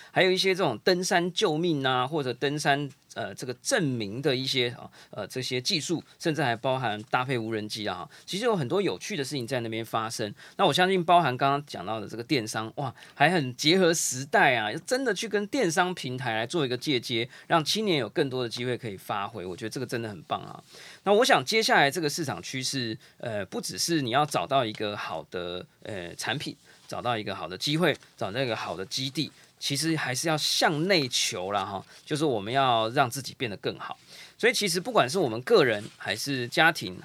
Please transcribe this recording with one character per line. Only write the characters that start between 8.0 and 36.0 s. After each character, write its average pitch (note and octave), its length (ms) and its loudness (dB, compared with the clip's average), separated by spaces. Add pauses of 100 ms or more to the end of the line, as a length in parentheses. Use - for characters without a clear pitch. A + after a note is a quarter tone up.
其 F3+ 140 -8
实 A3 60 -4
有 B3+ 100 2
很 D3 140 -2
多 F3 120 0
有 C#3+ 180 -2
趣 - 180 -8
的 C#3+ 80 -4
事 C#3 100 -6
情 C3 100 -4
在 B2+ 160 -2
那 A#2 80 -4
边 A2 160 -4
发 A2 240 -2
生。 A2 240 -6 (240)
那 G3 80 4
我 D#3+ 80 6
相 F3+ 160 4
信 F#3+ 140 2
包 F3 180 8
含 C3 160 0
刚 C#3 140 2
刚 C#3+ 160 -2
讲 F#2+ 180 -10
到 A2 140 -6
的 G2+ 80 -8
这 G2+ 100 -10
个 A2+ 60 -8
电 A#2+ 240 0
商， A2 300 -6
哇， C3+ 180 -6 (200)
还 D3 160 6
很 C3+ 260 0
结 E3 220 4
合 F3 140 6
时 C3+ 320 -2
代 D#3 300 4
啊， A2 160 2 (160)
真 C4+ 180 0
的 A#3 80 0
去 G3+ 160 -4
跟 G#3 200 0
电 B3 200 2
商 F3+ 240 2
平 B2+ 240 -6
台 B2 180 -2
来 A2 120 0
做 D#3 180 0
一 B2+ 40 0
个 B2 80 0
借 B2 240 0
接， A#2 280 -2 (200)
让 E3 160 4
青 G#3+ 200 0
年 F3 140 2
有 A2+ 100 0
更 C#3 220 0
多 B2+ 140 -2
的 A#2 40 -4
机 A#2+ 160 -6
会 B2 140 -2
可 A#2+ 100 -8
以 G2 80 -8
发 G2+ 300 -6
挥， G#2+ 180 -10
我 F2+ 120 -8
觉 A2 80 -10
得 A2 60 -6
这 C#3+ 100 -8
个 B2+ 60 -4
真 B2 140 -4
的 A2+ 80 -6
很 F#2 160 -12
棒 G2 180 -4
啊。 - 200 -16 (400)
那 G3 100 2
我 G#3+ 120 8
想 F#3 200 6
接 A3 160 2
下 A3+ 140 2
来 D3+ 160 6
这 E3+ 100 -4
个 D3+ 80 0
市 D3+ 160 -2
场 A#2+ 160 -4
趋 C3 220 -8
势， B2 340 -4 (220)
呃， G#2 280 -6
不 A#3+ 140 -8
只 G#2+ 160 -8
是 E3 240 0
你 B2 100 -2
要 C#3 140 4
找 A#2+ 220 -2
到 C3+ 180 2
一 A2 100 -4
个 G#2 220 -4
好 - 340 -8
的， F2 360 -8 (160)
呃， F2+ 320 -10
产 A#2 240 -4
品， D3+ 160 -8 (320)
找 F#2 160 -8
到 A#2 160 0
一 G#2 60 -6
个 G2 100 -6
好 F#2 140 -10
的 F#2 100 -10
机 C#3+ 180 -2
会， D#3+ 200 2 (200)
找 G#2 140 -6
到 A2+ 100 -4
一 C#3 60 -2
个 A#2 80 -2
好 G2 220 -6
的 F#2+ 100 -8
基 C3 240 -6
地， C3+ 220 -6 (260)
其 - 160 -4
实 D#3 220 0
还 B2+ 180 -4
是 C#3+ 140 -2
要 D#3+ 80 2
向 D3+ 500 2
内 E3 220 4
求 F#2+ 420 -2
啦 G2+ 140 0
哈， G2 200 -6 (200)
就 - 100 -4
是 D3 120 0
我 B2 120 2
们 G2+ 140 -4
要 B2 380 2
让 C3 180 4
自 C3 140 -6
己 - 160 -12
变 A#2+ 120 -4
得 F#2+ 60 -8
更 A2 220 -4
好。 - 200 -10 (380)
所 A3 120 4
以 B3+ 60 4
其 G#3 120 0
实 F3 140 0
不 A#3 100 -6
管 F#3+ 160 4
是 C#3+ 120 -2
我 D#3+ 100 2
们 A2 140 -4
个 E3+ 240 6
人， G#2 180 0 (140)
还 - 180 -4